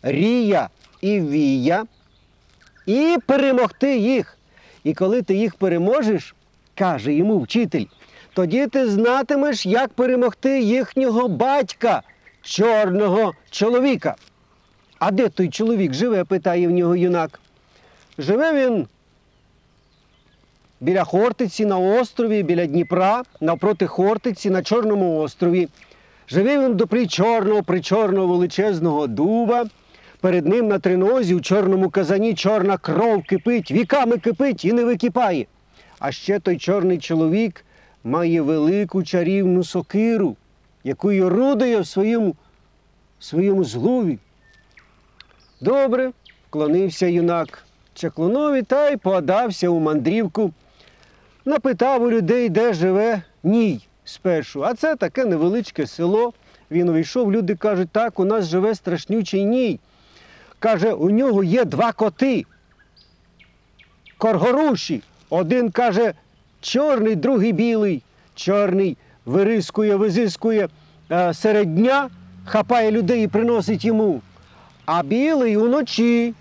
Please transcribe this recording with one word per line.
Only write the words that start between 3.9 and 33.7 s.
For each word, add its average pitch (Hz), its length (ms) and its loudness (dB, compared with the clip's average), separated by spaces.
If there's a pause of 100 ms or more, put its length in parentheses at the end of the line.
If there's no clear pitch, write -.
їх. 233 400 -2 (460)
І 151 100 -2
коли 208 280 0
ти 190 140 -2
їх 208 200 -2
переможеш, — 196 800 0 (400)
каже 151 380 -2
йому 190 260 2
вчитель, — 147 460 -2 (480)
тоді 190 340 0
ти 254 220 0
знатимеш, 254 760 0
як 233 280 0
перемогти 254 680 0
їхнього 247 680 0
батька, 220 760 -2 (400)
чорного 208 920 0 (160)
чоловіка». 247 680 -2 (840)
«А 180 120 0
де 202 180 0
той 180 200 -2
чоловік 202 440 -2
живе?» — 196 320 -2
питає 175 420 -2
в 170 40 0
нього 175 240 2
юнак. 175 440 -2 (760)
«Живе 226 360 0
він 247 340 0 (1900)
біля 175 220 2
Хортиці, 214 600 0
на 196 120 0
острові, 214 680 0
біля 170 220 0
Дніпра, 180 580 0 (180)
навпроти 170 460 0
Хортиці, 208 600 -2
на 185 140 0
Чорному 202 560 0
острові. 175 480 0 (640)
Живе 214 280 2
він 262 180 2
до 214 120 0
причорного, 214 760 0
причорного 185 640 0
величезного 175 800 0
дуба. 220 580 0 (560)
Перед 180 260 2
ним 220 200 2
на 196 120 0
тринозі 190 560 2
у 170 60 0
чорному 190 480 2
казані 196 440 0
чорна 196 440 0
кров 190 460 0
кипить, 196 480 -2